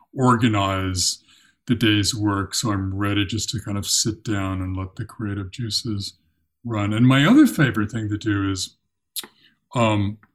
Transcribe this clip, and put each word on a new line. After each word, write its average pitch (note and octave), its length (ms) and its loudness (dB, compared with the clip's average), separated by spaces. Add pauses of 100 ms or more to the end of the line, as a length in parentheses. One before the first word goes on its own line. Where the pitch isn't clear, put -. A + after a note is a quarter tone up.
(120)
organize G2+ 1080 0 (460)
the A#2 80 2
day's G#2 360 2
work G2+ 440 -2
so G#2 160 -2
I'm F#2+ 200 -4
ready G2+ 320 -2
just G2 260 -6
to G#2 100 -6
kind G2+ 180 -6
of G2 80 -8
sit - 380 -2
down F#2+ 360 -4
and F#2+ 160 -6
let F#2+ 200 -8
the A2 80 -8
creative G2+ 480 -8
juices G#2+ 600 -6 (500)
run. G#2 280 -2
And A#2+ 140 4
my C3+ 180 6
other C4 220 8
favorite A2 460 2
thing A2 160 -4
to G#2 100 -2
do G2+ 320 0
is, F#2+ 260 -6 (1000)
um, G#2+ 420 0 (160)